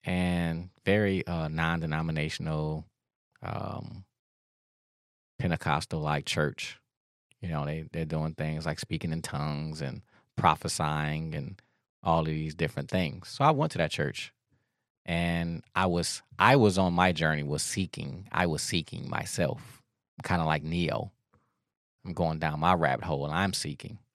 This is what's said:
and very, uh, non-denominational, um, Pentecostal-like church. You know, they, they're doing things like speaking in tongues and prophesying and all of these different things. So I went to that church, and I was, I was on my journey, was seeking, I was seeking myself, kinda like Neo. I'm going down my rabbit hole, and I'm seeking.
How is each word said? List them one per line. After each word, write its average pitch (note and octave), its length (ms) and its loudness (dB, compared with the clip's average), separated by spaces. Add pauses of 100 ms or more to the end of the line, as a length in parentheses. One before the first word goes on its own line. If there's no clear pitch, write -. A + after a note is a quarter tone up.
and F2+ 640 0 (160)
very, G2 420 4
uh, E2 220 -2
non-denominational, D#2 1400 -2 (560)
um, - 640 -8 (1400)
Pentecostal-like D2+ 840 -2
church. - 520 -2 (640)
You - 80 -8
know, D2+ 160 -2
they, D#2 260 -6
they're E2 140 -6
doing D#2 300 -4
things D#2 320 -4
like D#2 120 -4
speaking D#2+ 320 -6
in E2 100 -2
tongues D2+ 600 -6
and C#2 220 -8 (340)
prophesying D2+ 1000 2
and C#2+ 260 -8 (440)
all E2 160 4
of D#2 60 0
these D#2 280 -2
different C#2+ 340 -4
things. F2+ 420 -2
So - 120 -2
I C#3+ 80 8
went D#3 220 0
to - 60 -4
that D#2+ 120 2
church, - 420 -4 (720)
and E2+ 600 -2 (100)
I F#2+ 120 4
was, F2 360 0 (160)
I A2+ 160 10
was G#2 240 8
on F#2 140 4
my F2+ 180 6
journey, D#2 320 2
was D2 220 -4
seeking, F2 680 -6
I F2+ 160 2
was D#2 160 0
seeking - 480 -4
myself, - 720 -4 (400)
kinda F2 220 0
like D#2 180 2
Neo. D#2+ 480 -2 (960)
I'm F#2 60 -8
going D#2+ 260 0
down D#2 220 -2
my F2 140 4
rabbit C#2+ 320 0
hole, C#2+ 180 -2
and D2 100 -4
I'm F#2+ 200 0
seeking. - 440 -8 (160)